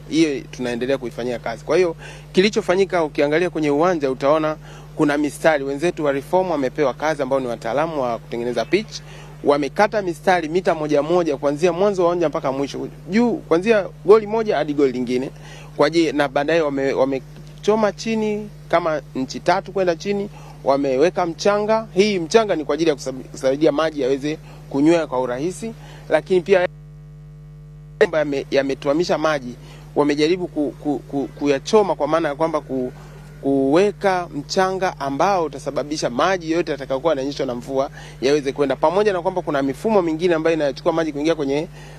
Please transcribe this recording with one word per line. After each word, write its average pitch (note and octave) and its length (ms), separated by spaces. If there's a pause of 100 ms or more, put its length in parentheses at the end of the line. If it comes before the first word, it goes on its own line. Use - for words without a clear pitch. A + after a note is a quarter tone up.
hiyo D3+ 320 (100)
tunaendelea B2 460
kuifanyia A#2+ 420
kazi. - 260
Kwa C#3+ 120
hiyo F3 180 (360)
kilichofanyika, F#3 720
ukiangalia D3+ 460
kwenye D#3 220
uwanja D3 400
utaona D3+ 440 (400)
kuna D3 220
mistari. D3 460
Wenzetu D3+ 420
wa C#3 60
Reform E3 400
wamepewa C3+ 420
kazi, D3+ 300
ambao C3+ 160
ni B2+ 80
wataalamu C3+ 540
wa A#2+ 180
kutengeneza A#2 460
pitch, F#3 340 (440)
wamekata D3 580
mistari E3+ 480
mita F3 260
moja D3+ 260
moja D#3+ 360
kuanzia D3 360
mwanzo F#3 280
wa E3+ 60
uwanja E3+ 220
mpaka D#3+ 220
mwisho, C3+ 360 (220)
juu A3+ 240
kuanzia F#3 520 (200)
goli G#3 220
moja G#3+ 300
hadi D3+ 160
goli C#3+ 180
lingine, B2+ 380 (480)
kwa D3 100
ajili, D#3+ 240
na C#3+ 160
baadaye D3 340
wame-, C#3 320
wamechoma C#3 1000
chini G#3+ 580 (200)
kama E3 320 (140)
inchi B2+ 240
tatu F#3 320
kwenda F#3 240
chini, G3+ 340 (340)
wameweka C#3 640
mchanga. G#3 680
Hii G3 260
mchanga G3 360
ni D3+ 100
kwa D3 100
ajili D#3+ 140
ya C#3+ 60
kusab-, C3 360
kusaidia C#3+ 400
maji D3+ 300
yaweze C#3 360 (320)
kunywea D3+ 380
kwa B2+ 140
urahisi, D#3 520 (360)
lakini E3+ 320
pia F3+ 260 (1300)
kwamba E3+ 220
yame-, C#3+ 320
yametuamisha C#3+ 680
maji, D3+ 380 (400)
wamejaribu D3+ 520
ku-, D3+ 240 (120)
ku-, D3 160
ku-, C#3 280 (120)
kuyachoma, D3 560
kwa D3 120
maana D#3+ 220
ya C#3+ 60
kwamba D#3 260
ku-, C3 300 (500)
kuweka E3+ 920
mchanga F#3 640
ambao D#3+ 460
utasababisha C#3+ 640
maji D#3+ 420
yote D#3+ 200
yatakayokuwa C3+ 400
yananyeshwa C#3+ 340
na B2 100
mvua C3+ 340 (320)
yaweze C#3 300
kwenda, C3+ 240
pamoja F#3 380
na F3 80
kwamba F3+ 200
kuna D3 200
mifumo F3+ 400
mingine E3+ 340
ambayo D#3+ 200
inachukua D3+ 380
maji D#3+ 200
kuingia D#3 220
kwenye, D3 320 (320)